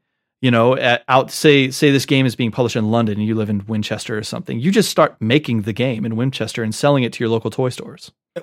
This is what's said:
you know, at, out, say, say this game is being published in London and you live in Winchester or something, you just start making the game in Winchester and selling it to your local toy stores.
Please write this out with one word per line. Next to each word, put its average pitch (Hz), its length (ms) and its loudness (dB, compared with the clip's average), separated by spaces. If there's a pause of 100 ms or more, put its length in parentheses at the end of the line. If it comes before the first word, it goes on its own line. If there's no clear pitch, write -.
(380)
you 127 120 2
know, 120 260 4
at, 123 300 0
out, 131 240 2
say, 139 400 4
say 147 180 2
this 139 160 2
game 135 220 2
is 113 80 -2
being 117 160 -2
published 120 240 -2
in 107 160 0
London 110 260 0
and 107 100 -2
you 113 60 -2
live 110 160 -2
in 101 160 -4
Winchester 110 500 -6
or 107 60 -6
something, - 380 -8
you 139 120 0
just 214 200 2
start 156 280 2
making 117 440 0
the 107 100 -4
game 117 320 -2
in 113 100 -4
Winchester 120 460 -4
and 110 140 -4
selling 143 260 2
it 117 120 -2
to - 100 -6
your 113 60 0
local 113 200 -2
toy 127 200 -2
stores. - 420 -14 (320)